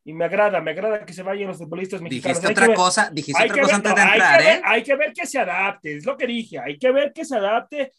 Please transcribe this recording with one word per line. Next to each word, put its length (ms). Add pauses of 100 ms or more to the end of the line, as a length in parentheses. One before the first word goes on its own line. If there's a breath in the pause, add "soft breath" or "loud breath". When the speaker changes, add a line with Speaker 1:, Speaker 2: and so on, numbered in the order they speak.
Speaker 1:
y 80
me 120
agrada, 360
me 100
agrada 340
que 80
se 100
vayan 240
los 100
futbolistas 440
mexicanos. 360
Speaker 2:
Dijiste 100
Speaker 1:
Hay 60
Speaker 2:
otra 120
Speaker 1:
que 40
ver, 80
Speaker 2:
cosa, 340
dijiste 300
Speaker 1:
hay 80
Speaker 2:
otra 60
Speaker 1:
que 60
Speaker 2:
cosa 160
Speaker 1:
ver, 140
Speaker 2:
antes 0
Speaker 1:
no, 40
Speaker 2:
de 60
Speaker 1:
hay 60
que 60
Speaker 2:
entrar, 260
Speaker 1:
ver, 160
Speaker 2:
¿eh? 80
Speaker 1:
hay 200
que 120
ver 180
que 120
se 140
adapte, 580
es 80
lo 120
que 100
dije, 320
hay 180
que 140
ver 220
que 120
se 100
adapte. 640